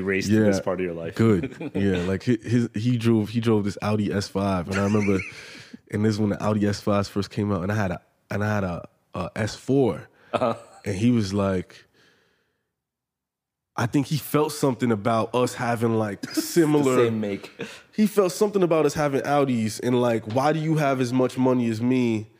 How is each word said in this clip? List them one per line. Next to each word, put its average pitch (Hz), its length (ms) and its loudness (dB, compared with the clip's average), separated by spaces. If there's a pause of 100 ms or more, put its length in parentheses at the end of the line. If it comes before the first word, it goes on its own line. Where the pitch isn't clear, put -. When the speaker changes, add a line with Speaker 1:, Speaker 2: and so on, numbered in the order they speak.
Speaker 1:
erased 95 280 0
Speaker 2:
yeah, 107 160 6
Speaker 1:
this 98 140 4
part 92 200 -2
of 92 60 -2
your 85 100 -6
life. 82 200 -8
Speaker 2:
good. 113 560 2
Speaker 1:
<laughs> - 40 -6
Speaker 2:
Yeah, 98 280 2
like, 95 220 -2
hi-, 123 160 0
his, 117 320 0
he 120 240 0
drove, 113 320 2
he 113 100 -4
drove 110 260 2
this 101 180 -6
Audi 104 280 0
S 98 160 -2
five, 95 400 -2
and 98 120 -4
I 101 40 0
remember, 101 360 2 (360)
Speaker 1:
<laughs> - 360 -20
Speaker 2:
and 107 120 -2
this 107 120 2
is 101 40 -4
when 107 120 0
the - 120 -6
Audi 107 220 0
S 101 160 -2
fives 101 260 0
first 101 220 -6
came 104 220 -2
out, 95 100 -2
and 95 100 -4
I 107 40 -2
had 101 160 -2
a, 82 100 -10 (300)
and 104 120 -4
I 107 120 -2
had 104 80 -2
a, 87 240 -6 (260)
a 87 220 -6
S 110 200 -4
four, 127 540 -2 (240)
Speaker 1:
Uh-huh. 117 220 0 (300)
Speaker 2:
and 104 100 -4
he 117 160 2
was 110 220 0
like, 98 520 -4 (1900)
I 117 100 -2
think 135 220 0
he 156 100 -2
felt 151 340 0
something 127 400 0
about 110 420 0
us 123 200 0
having, 117 440 -2
like, 104 320 -4
Speaker 1:
<laughs> - 20 -16
Speaker 2:
similar 147 640 2
Speaker 1:
The 123 100 4
same 110 160 0
make. 101 280 -6 (460)
Speaker 2:
He 214 120 4
felt 190 260 2
something 202 300 0
about 160 220 4
us 135 80 0
having 147 280 0
Audis, 127 600 0
and, 123 200 2
like, 117 240 0 (100)
why 135 160 4
do 160 80 0
you 156 180 0
have 139 220 2
as 123 140 -2
much 127 240 0
money 127 320 2
as 110 120 -2
me? 120 460 0 (120)